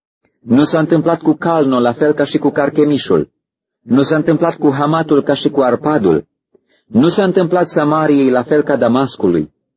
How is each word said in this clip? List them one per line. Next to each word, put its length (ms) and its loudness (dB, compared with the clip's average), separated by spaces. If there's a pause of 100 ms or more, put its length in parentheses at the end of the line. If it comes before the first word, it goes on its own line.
(400)
Nu 240 2
s-a 160 0
întâmplat 420 0
cu 120 2
Calno 460 0
la 140 0
fel 200 0
ca 100 -2
și 140 -2
cu 120 -2
Carchemișul. 840 0 (500)
Nu 200 0
s-a 140 0
întâmplat 400 0
cu 160 0
Hamatul 520 0
ca 100 -2
și 160 -2
cu 120 0
Arpadul. 640 0 (580)
Nu 240 2
s-a 140 0
întâmplat 440 0
Samariei 640 0
la 140 0
fel 180 0
ca 140 -2
Damascului. 800 -2 (240)